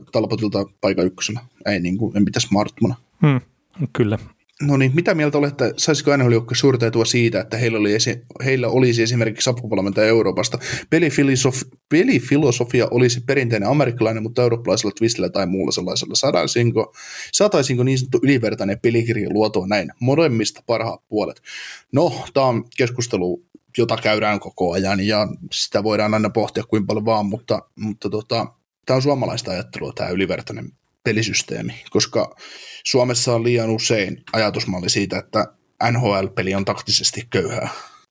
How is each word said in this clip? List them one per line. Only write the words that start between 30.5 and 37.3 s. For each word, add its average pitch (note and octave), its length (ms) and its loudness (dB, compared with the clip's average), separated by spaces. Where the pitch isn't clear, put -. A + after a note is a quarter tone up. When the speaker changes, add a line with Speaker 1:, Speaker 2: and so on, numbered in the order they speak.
Speaker 1:
pelisysteemi, G#2+ 720 -2
koska - 460 -2
Suomessa B2 500 2
on A#2 100 0
liian A#2 260 2
usein G#2+ 520 0
ajatusmalli G#2 580 -2
siitä, G2+ 280 -2
että - 280 -2
N A#2+ 100 0
H B2+ 40 0
L-peli F#2+ 500 0
on G2 100 -2
taktisesti - 640 -4